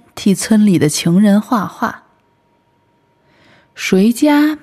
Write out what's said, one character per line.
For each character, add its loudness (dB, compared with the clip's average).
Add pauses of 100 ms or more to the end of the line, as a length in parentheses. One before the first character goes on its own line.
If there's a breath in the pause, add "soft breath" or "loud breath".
(160)
替 0
村 0
里 2
的 2
穷 0
人 4
画 -4
画。 -10 (1700 soft breath)
谁 0
家 0